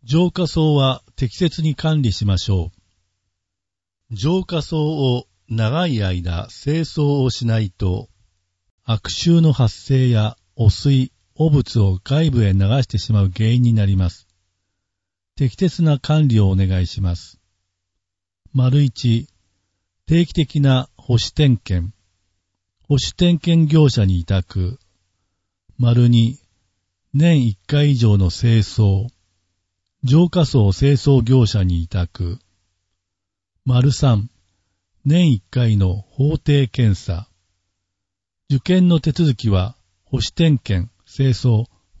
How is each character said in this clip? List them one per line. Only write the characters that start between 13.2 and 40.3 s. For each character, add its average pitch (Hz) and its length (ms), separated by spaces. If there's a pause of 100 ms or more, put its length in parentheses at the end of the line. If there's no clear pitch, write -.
う 95 80
原 110 180
因 123 120
に 120 120
な 110 120
り 101 100
ま 92 140
す。 - 180 (1080)
適 135 200
切 170 280
な 151 160
管 156 280
理 113 120
を 98 100
お 95 60
願 95 260
い 87 60
し - 140
ま 87 140
す。 - 240 (1120)
丸 131 280
一、 127 460 (800)
定 165 180
期 - 80
的 151 260
な 131 380
保 - 160
守 117 200
点 139 240
検。 90 360 (960)
保 143 80
守 - 200
点 175 240
検 165 320
業 156 160
者 117 160
に 92 160
委 85 60
託。 95 520 (1000)
丸 120 320
二、 117 280 (760)
年 147 340
一 107 180
回 147 260
以 139 40
上 110 220
の 95 120
清 117 280
掃。 104 500 (960)
浄 156 260
化 170 160
槽 107 280
清 143 200
掃 135 300
業 123 220
者 101 180
に 87 180
委 82 60
託。 87 520 (1200)
丸 127 280
三、 117 380 (760)
年 160 260
一 107 180
回 113 280
の 95 180
法 139 420
定 143 300
検 110 320
査。 90 300 (1200)
受 135 100
験 180 300
の 165 100
手 156 140
続 156 200
き 113 160
は、 95 280 (260)
保 - 140
守 117 100
点 160 300